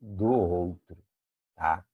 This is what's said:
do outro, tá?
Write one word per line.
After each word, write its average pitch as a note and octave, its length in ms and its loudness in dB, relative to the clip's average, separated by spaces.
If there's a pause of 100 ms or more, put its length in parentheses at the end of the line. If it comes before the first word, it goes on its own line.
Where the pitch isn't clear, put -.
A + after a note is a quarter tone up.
do G#2+ 320 0
outro, F2+ 680 0 (580)
tá? D#2+ 380 -2